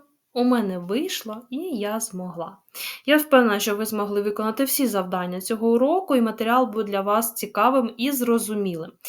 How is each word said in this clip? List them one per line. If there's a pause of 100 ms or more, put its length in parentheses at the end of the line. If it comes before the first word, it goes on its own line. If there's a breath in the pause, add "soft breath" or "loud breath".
(340)
у
мене
вийшло
і
я
змогла. (480 loud breath)
Я
впевнена,
що
ви
змогли
виконати
всі
завдання
цього
уроку,
і
матеріал
буде
для
вас
цікавим
і
зрозумілим. (180 loud breath)